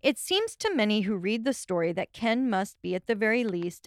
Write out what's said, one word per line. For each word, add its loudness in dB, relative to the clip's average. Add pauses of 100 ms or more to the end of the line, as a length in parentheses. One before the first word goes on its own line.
it 2
seems 0
to -2
many 4
who 0
read -2
the 2
story 0
that -6
Ken 0
must -2
be, -2
at -8
the 0
very 2
least, -4